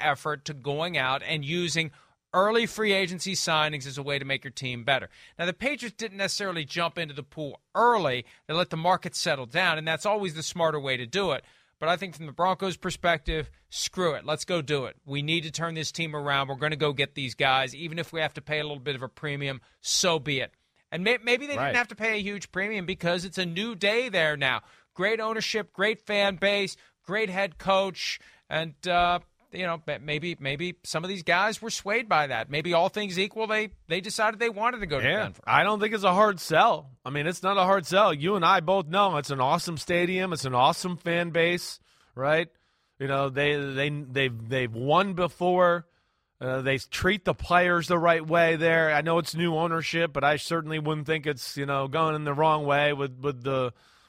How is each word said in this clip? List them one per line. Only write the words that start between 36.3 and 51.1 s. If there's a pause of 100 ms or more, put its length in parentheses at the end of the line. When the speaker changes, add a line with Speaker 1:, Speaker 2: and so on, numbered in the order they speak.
Speaker 2:
sell. (160)
I
mean,
it's
not
a
hard
sell.
You
and
I
both
know
it's
an
awesome
stadium.
It's
an
awesome
fan
base, (360)
right? (500)
You
know,
they,
they,
they've,
they've
won
before. (560)
Uh,
they
treat
the
players
the
right
way
there.
I
know
it's
new
ownership,
but
I
certainly
wouldn't
think